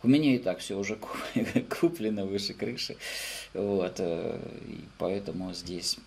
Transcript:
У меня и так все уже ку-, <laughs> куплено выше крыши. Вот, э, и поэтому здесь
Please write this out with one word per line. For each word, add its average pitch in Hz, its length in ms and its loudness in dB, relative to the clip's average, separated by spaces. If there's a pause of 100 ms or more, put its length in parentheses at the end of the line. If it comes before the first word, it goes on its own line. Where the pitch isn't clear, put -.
У 113 60 4
меня 143 260 8
и 120 40 6
так 92 220 0
все 98 200 -4
уже 101 160 -2
ку-, - 140 -10 (260)
<laughs> - 460 0
куплено 170 440 2
выше 98 280 0
крыши. - 420 -4 (580)
Вот, 98 460 2
э, 85 400 0 (280)
и - 120 -10 (180)
поэтому 92 560 -2
здесь - 540 -4